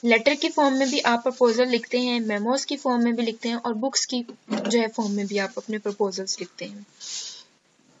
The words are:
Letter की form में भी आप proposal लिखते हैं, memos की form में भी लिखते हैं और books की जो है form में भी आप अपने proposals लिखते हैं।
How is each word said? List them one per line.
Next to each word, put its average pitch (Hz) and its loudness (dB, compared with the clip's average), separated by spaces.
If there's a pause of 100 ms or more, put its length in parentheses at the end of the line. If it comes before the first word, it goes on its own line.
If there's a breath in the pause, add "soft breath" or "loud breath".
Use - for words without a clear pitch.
Letter 233 4
की 311 -2
form 277 4
में 269 2
भी 285 0
आप 233 2
proposal 247 4
लिखते 240 0
हैं, 247 0
memos 220 0
की 285 -6
form 240 2
में 233 2
भी 240 -2
लिखते 226 -4
हैं 233 -2
और 240 -4
books 254 -2
की 240 -4 (260)
जो 208 0
है 220 0
form 220 -4
में 202 -2
भी 202 -2
आप 196 -4
अपने 214 -6
proposals 196 -4
लिखते 175 -12
हैं। 208 -16 (1120 loud breath)